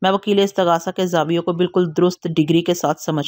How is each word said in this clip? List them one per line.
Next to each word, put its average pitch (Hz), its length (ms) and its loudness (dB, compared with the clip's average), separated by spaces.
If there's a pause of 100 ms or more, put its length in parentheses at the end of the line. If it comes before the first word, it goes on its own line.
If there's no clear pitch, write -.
मैं 185 80 2
वकील 196 300 0
इस्तगासा 180 500 0
के 185 160 -4
जावियों 170 360 0
को 175 100 -2
बिल्कुल 180 340 0
दुरुस्त 175 400 0
डिग्री 165 360 2
के 175 120 0
साथ 151 200 -2
समझ - 340 -4